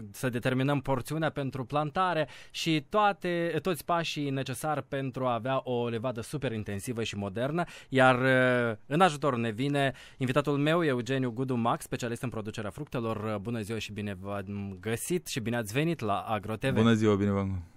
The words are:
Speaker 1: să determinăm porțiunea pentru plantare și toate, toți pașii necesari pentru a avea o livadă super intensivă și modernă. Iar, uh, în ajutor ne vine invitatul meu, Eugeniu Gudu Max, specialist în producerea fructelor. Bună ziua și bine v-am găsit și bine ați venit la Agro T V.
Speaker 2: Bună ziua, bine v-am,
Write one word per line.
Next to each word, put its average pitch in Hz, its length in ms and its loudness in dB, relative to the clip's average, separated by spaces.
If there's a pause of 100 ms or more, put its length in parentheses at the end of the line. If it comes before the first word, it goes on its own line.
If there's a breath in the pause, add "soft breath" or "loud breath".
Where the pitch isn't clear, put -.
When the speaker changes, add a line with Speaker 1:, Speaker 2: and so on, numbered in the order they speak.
(100)
Speaker 1:
să 127 180 -4
determinăm 131 520 0
porțiunea 139 500 -2
pentru 131 340 -6
plantare 151 640 0 (220 loud breath)
și 156 380 0
toate, 175 760 2
toți 185 220 -2
pașii 156 460 0
necesari 135 520 -2
pentru 135 440 -4
a 123 80 2
avea 127 300 0
o 120 240 0
livadă 117 320 -2
super 127 320 -4
intensivă 107 500 -4
și 101 140 -4
modernă. 117 480 -2 (240 loud breath)
Iar, 127 320 8 (500)
uh, 107 60 -4 (100)
în 147 140 0
ajutor 147 360 4
ne 117 140 0
vine 139 420 0 (240 loud breath)
invitatul 143 400 2
meu, 156 280 4
Eugeniu 127 460 0
Gudu 127 240 -2
Max, 117 300 0
specialist 120 380 -6
în 127 60 -4
producerea 107 420 -6
fructelor. 110 680 -4
Bună 113 220 -4
ziua 107 180 -6
și 104 140 -8
bine 104 280 -6
v-am 101 600 -6
găsit 117 460 -2
și - 140 -6
bine 113 160 -2
ați 107 160 -4
venit 156 280 0
la 101 180 0
Agro 104 380 -4
T - 80 -6
V. 135 100 0
Speaker 2:
Bună 113 180 6
ziua, 107 220 6
bine 101 160 2
v-am, 95 320 0 (140)